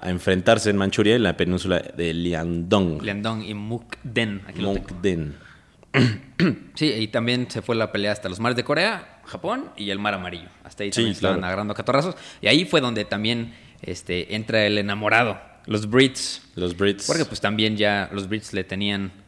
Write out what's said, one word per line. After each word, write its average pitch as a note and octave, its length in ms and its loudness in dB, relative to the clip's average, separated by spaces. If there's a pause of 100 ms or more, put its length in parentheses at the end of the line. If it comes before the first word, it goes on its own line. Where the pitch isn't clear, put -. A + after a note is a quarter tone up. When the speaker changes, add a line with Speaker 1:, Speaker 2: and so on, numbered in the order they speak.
Speaker 1:
a - 80 -6
enfrentarse F#2+ 600 4
en G2+ 80 2
Manchuria G2+ 360 4
y - 20 6
en A#2+ 80 4
la F2 140 2
península F2+ 420 0
de E2 340 -4
Liandong. E2+ 880 0
Speaker 2:
Liandong G#2 440 -4
y G#2 80 -8
Mukden. G#2+ 920 -6
Aquí - 140 -10
lo G2+ 120 0
tengo. F#2 160 -4
Speaker 1:
Mukden. F2 460 -2 (580)
Speaker 2:
<clears throat> B2+ 840 0
Sí, D3+ 160 2
y A2 180 -2
también A#2+ 420 -2
se A2+ 100 -4
fue A#2+ 140 -2
la A2 160 0
pelea G#2 220 0
hasta G2 140 -6
los F#2 120 -6
mares A#2+ 160 0
de A#2+ 80 0
Corea, F3 640 -2
Japón A#3+ 520 -6
y G2+ 140 -6
el G2 80 -4
Mar G#2 160 0
Amarillo. F2+ 320 -10 (160)
Hasta - 200 -10
ahí G2+ 80 -4
Speaker 1:
Sí, - 40 -6
Speaker 2:
también A2+ 180 2
estaban F#2+ 240 0
Speaker 1:
claro. F#2 100 -2
Speaker 2:
agarrando G2+ 260 -2
a - 20 -6
catorrazos. C#3 400 0 (260)
Y - 60 0
ahí D3 180 6
fue D#3+ 160 4
donde A2+ 240 -2
también, A#2 480 -2 (300)
este, F2+ 520 -6
entra A2 300 2
el G#2 140 2
enamorado, G#2 600 2 (280)
los G#2+ 220 -2
Brits. C3 520 4 (140)
Speaker 1:
Los F2 200 -2
Brits. G2 300 0
Speaker 2:
Porque, D3+ 200 2
pues, - 160 -8
también G#2+ 360 0
ya G#2 340 2
los G2 160 -6
Brits G#2+ 260 -6
le G2 100 -2
tenían, G2 480 -4 (160)